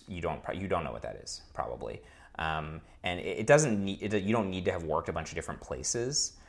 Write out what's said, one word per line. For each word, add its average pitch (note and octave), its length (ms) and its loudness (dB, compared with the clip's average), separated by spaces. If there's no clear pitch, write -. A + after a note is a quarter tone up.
you F2 140 -6
don't D#2 200 -2
pro-, - 140 -6
you F#2+ 120 -4
don't F2+ 160 0
know C2+ 80 -4
what A1+ 120 -8
that G#1 140 -6
is, - 240 -12
probably. A#1 480 -6
Um, D#2 420 -2
and F2+ 160 -2
it, F#2 200 -2
it A2 80 0
doesn't C#3+ 360 8
need, G2 180 -2
it, G#2+ 220 2
you G#2 100 4
don't G#2+ 160 2
need F#2 160 -2
to F#2+ 60 4
have F2 120 -2
worked D#2+ 260 0
a F2+ 40 -2
bunch D#2+ 160 -4
of - 60 -10
different D#2+ 240 -6
places. B2 760 -2